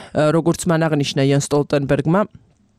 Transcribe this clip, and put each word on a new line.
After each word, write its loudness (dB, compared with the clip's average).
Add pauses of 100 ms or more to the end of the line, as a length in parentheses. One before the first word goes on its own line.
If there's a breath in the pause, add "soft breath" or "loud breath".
(280 loud breath)
როგორც 0
მან 2
აღნიშნა 0
იენს 2
სტოლტენბერგმა, 0 (580)